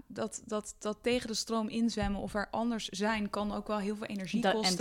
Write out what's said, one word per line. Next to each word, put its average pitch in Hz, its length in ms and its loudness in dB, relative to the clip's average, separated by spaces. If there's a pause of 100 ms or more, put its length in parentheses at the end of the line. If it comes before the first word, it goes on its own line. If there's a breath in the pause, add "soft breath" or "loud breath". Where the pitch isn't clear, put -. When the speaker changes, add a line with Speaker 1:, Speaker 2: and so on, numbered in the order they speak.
Speaker 1:
dat, 220 380 -6
dat, - 340 -4
dat 214 240 -4
tegen 247 260 2
de 220 60 -4
stroom 220 340 -2
inzwemmen 208 520 0
of 190 140 -4
er 202 160 -2
anders 226 380 -2
zijn 208 420 0
kan 208 240 -2
ook 208 120 -4
wel 214 120 0
heel 202 180 0
veel 214 100 -6
energie 202 340 -2
Speaker 2:
Da-, 202 100 6
en 180 60 6
Speaker 1:
kosten. 185 240 4